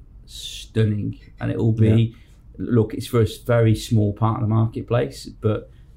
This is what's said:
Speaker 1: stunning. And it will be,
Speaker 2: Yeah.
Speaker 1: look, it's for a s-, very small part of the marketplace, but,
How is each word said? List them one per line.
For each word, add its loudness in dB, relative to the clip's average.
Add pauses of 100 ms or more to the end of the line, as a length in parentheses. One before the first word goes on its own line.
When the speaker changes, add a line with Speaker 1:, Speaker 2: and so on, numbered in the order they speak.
(260)
Speaker 1:
stunning. -4 (220)
And -4
it -6
will 2
be, 4
Speaker 2:
Yeah. 2 (420)
Speaker 1:
look, 0
it's -8
for 2
a 4
s-, -4
very 2
small 0
part -2
of -2
the 0
marketplace, -2
but, -4 (260)